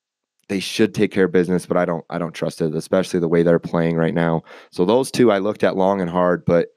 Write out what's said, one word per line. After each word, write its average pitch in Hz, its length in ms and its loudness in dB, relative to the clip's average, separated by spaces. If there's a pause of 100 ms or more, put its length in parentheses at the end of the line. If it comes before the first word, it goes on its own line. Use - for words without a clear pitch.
(500)
they 101 100 -2
should 101 340 0
take 104 180 0
care 98 120 2
of 87 80 0
business, 90 340 0
but 87 120 -2
I 87 80 2
don't, 85 240 -4
I 85 100 -6
don't 82 160 -6
trust - 240 -6
it, 80 160 -2
especially 87 460 -2
the 85 80 -2
way 85 120 2
they're 85 160 4
playing 82 380 -2
right 82 180 0
now. 82 300 0 (280)
So 92 120 -2
those 120 260 2
two 123 220 2
I 101 60 2
looked 101 260 -4
at 95 140 0
long 95 240 2
and 87 80 -2
hard, 90 340 0
but 85 340 2